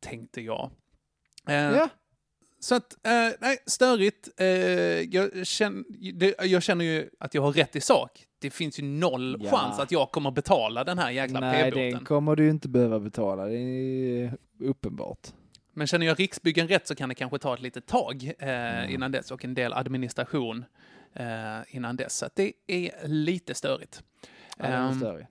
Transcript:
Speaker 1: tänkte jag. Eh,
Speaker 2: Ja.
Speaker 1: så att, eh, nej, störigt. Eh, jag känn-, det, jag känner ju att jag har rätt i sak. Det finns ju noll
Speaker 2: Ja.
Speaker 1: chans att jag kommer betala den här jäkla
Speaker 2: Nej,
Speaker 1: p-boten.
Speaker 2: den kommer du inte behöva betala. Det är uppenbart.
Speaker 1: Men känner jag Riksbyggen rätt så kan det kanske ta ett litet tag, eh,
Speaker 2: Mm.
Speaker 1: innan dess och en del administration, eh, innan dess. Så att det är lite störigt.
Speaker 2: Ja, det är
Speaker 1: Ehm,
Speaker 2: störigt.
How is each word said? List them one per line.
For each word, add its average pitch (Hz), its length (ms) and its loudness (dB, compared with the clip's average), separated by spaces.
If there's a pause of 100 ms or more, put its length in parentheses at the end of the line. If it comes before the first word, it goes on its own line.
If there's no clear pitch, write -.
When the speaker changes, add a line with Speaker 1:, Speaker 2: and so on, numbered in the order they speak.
Speaker 1:
tänkte 117 380 -12
jag. 110 280 -6 (760)
Eh, 147 80 2
Speaker 2:
Ja. 147 340 4 (720)
Speaker 1:
så - 160 2
att, - 180 -2 (120)
eh, 226 340 4
nej, 262 260 0
störigt. 226 640 2 (100)
Eh, 185 100 4 (680)
jag 185 320 0
känn-, 196 380 -2 (280)
det, 185 300 4
jag 185 200 4
känner 170 220 2
ju 160 240 0 (100)
att - 140 -10
jag 147 80 2
har 143 120 4
rätt 156 220 4
i 147 60 -4
sak. 135 300 4 (340)
Det 139 60 -4
finns 151 280 -6
ju 147 40 -6
noll 139 580 -2
Speaker 2:
Ja. 104 100 -2
Speaker 1:
chans 110 280 2
att 139 120 -2
jag 143 200 2
kommer 143 200 0
betala 123 520 2
den 175 160 -2
här 143 120 2
jäkla 131 280 -2
Speaker 2:
Nej, 127 240 4
Speaker 1:
p-boten. 127 280 2
Speaker 2:
den 123 140 -6
kommer 151 300 4
du 151 140 6
inte 156 200 0
behöva 120 300 4
betala. 101 460 -2
Det 110 120 -2
är 127 800 -4 (220)
uppenbart. - 680 -6 (460)
Speaker 1:
Men 151 140 -4
känner 170 180 2
jag 160 140 2
Riksbyggen 165 480 2
rätt 185 200 2
så 151 80 -4
kan 135 140 -6
det 127 60 -4
kanske 139 240 -4
ta 139 140 -2
ett 120 80 -6
litet 127 240 -10
tag, 143 540 -2
eh, 139 100 -6
Speaker 2:
Mm. 120 440 -4
Speaker 1:
innan 131 180 -4
dess 131 200 -4
och 131 140 -12
en 127 80 -6
del 123 200 -2
administration, 123 920 -4 (480)
eh, 113 640 -8
innan 123 200 -6
dess. - 220 -6
Så - 80 -6
att - 100 -10
det 202 180 0 (140)
är 175 400 -6
lite 156 460 0
störigt. - 500 -6 (540)
Speaker 2:
Ja, - 100 -10
det 131 60 0
är 127 140 0
Speaker 1:
Ehm, 131 120 -2
Speaker 2:
störigt. 101 320 -6